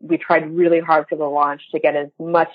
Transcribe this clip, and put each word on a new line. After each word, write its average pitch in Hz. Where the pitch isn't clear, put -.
we 160
tried 160
really 170
hard 160
for 160
the 156
launch 143
to 156
get 151
as 147
much 170